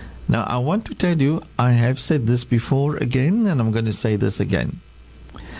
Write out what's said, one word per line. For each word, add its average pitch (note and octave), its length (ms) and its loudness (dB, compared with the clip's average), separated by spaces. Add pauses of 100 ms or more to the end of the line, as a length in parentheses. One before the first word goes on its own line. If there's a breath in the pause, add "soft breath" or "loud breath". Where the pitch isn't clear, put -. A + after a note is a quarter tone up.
(280 loud breath)
Now, A2 220 2
I B2+ 80 -2
want D#3+ 280 -2
to - 100 -10
tell E3+ 260 2
you, D3 220 0 (160)
I B2 140 4
have A#2+ 260 2
said C#3 260 0
this A#2+ 180 2
before C#3 540 0
again, C#3 480 0
and D#3 160 2
I'm A2 100 2
gonna A2+ 220 0
say A2 220 0
this G#2 240 0
again. - 400 -2 (800 loud breath)